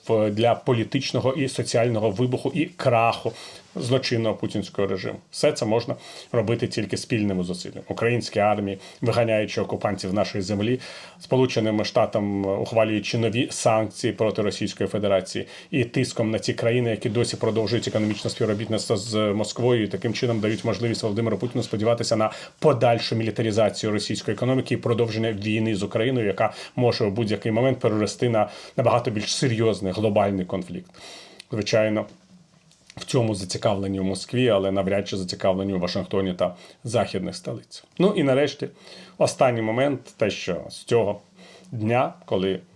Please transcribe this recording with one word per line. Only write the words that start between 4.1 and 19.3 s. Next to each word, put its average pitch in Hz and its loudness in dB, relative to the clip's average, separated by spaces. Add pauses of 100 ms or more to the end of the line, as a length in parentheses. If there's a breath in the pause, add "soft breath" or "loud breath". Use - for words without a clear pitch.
путінського 101 -4
режиму. 101 -4 (140)
Все 151 2
це - -2
можна 120 0 (360 loud breath)
робити 117 0
тільки 101 -4
спільними 101 0
зусиллями. 90 -8
Українські 117 -2
армії, 101 2 (220 loud breath)
виганяючи 110 0
окупантів 98 -2
з 92 -2
нашої 101 0
землі, 104 0 (400 loud breath)
Сполученими 113 2
Штатами, 101 0
е, - 0
ухвалюючи 110 0
нові 117 0
санкції 110 0
проти 110 0
Російської 98 -2
Федерації 98 0 (240 loud breath)
і 131 2
тиском 120 -2
на - 0
ці - -2
країни, 120 2
які 110 -2
досі 117 0
продовжують 110 0
економічне 107 0
співробітництво 107 -2
з 107 0